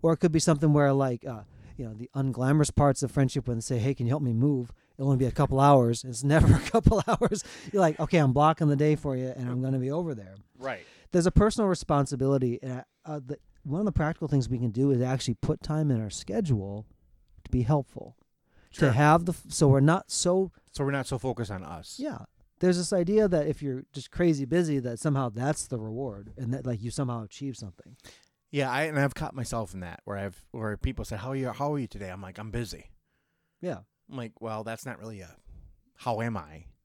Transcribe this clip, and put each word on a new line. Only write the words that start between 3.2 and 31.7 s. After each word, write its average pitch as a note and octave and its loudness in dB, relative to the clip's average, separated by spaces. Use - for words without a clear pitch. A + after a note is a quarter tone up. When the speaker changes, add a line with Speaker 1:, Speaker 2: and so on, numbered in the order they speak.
Speaker 1:
when A#2+ -2
they A2+ -4
say, B2 -2
"Hey, C3 0
can B2 -2
you A#2 2
help D3 0
me B2 0
move?" B2+ 0
It'll C3+ -2
only C3+ 4
be B2+ 2
a A2+ -2
couple C3+ 2
hours. B2+ 6
It's B2 -10
never D3 6
<laughs> - 10
a - 2
couple - 4
hours. G#3+ 0
You're G3+ 0
like, D#3 4
"Okay, E3 2
I'm C#3 4
blocking D3+ 4
the C#3+ 4
day D3+ 4
for C#3+ -4
you, B2+ -4
and B2 -8
I'm B2 -4
gonna C3 -2
be B2+ -2
over D#3+ -4
there." G2 -14
Speaker 2:
Right. B2+ -8
Speaker 1:
There's F3 4
a F#3 4
personal G#3 4
responsibility. C3+ 0
Uh, B2+ -8
uh, D3+ -10
the, C#3+ -12
one D3+ -4
of G#3+ -2
the F#3 -2
practical D#3+ -2
things C3 2
we B2+ -2
can A#2+ -2
do C3+ 2
is B2 2
actually B2+ -2
put - -4
time D#3 0
in A#2 2
our G#2+ -6
schedule A2 -4
to - -14
be B2+ 2
helpful, C3+ -2
Speaker 2:
Sure. D3 2
Speaker 1:
to A#2+ 4
have D3+ 6
the F3 -2
f-, - -8
so D3+ 2
we're C3+ 8
not D#3 4
so F#3 0
Speaker 2:
So D3 -6
we're C#3 -2
not C3+ -4
so C3+ -4
focused A#2 -4
on F#2 -8
us. D#2+ -14
Speaker 1:
Yeah. C4 -10
There's F3+ 4
this F3 -4
idea G3+ 2
that D#3 0
if D3+ -4
you're C3 -6
just - -14
crazy D#3+ 2
busy, D3+ 0
that A#2+ -6
somehow C3+ 0
that's B2 -4
the B2 -8
reward, A2 -10
and B2 -6
that, C3 -8
like, A#2 -4
you A#2 -6
somehow B2 -4
achieve B2+ -10
something. - -18
Speaker 2:
Yeah, C#3 -2
I, C3+ 0
and D3+ -2
I've C#3 2
caught - -8
myself A2+ -6
in F#2 -10
that E2+ -12
where G2+ -8
I've, G2 -10
where A2 -6
people A#2+ -6
say, A2+ -10
"How A2+ -10
are C3+ -6
you? C3 -4
How C#3 -4